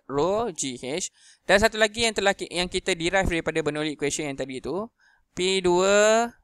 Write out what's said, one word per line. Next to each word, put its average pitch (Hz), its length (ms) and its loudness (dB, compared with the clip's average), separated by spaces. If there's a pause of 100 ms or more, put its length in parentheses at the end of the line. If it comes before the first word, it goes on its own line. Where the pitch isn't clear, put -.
rho 180 480 -2
G 127 240 -8
H. 147 320 -8 (320)
Dan 190 160 4
satu 220 160 4
lagi 220 320 2
yang 220 80 -2
telah 196 160 2
ki-, 185 160 -6
yang 175 240 -4
kita 185 240 -2
derive 175 320 0
daripada 165 320 -2
Bernoulli 151 400 -4
equation 147 320 -4
yang 135 80 -10
tadi 135 240 -8
tu, 175 240 -6 (480)
P 190 240 2
dua 202 640 4 (200)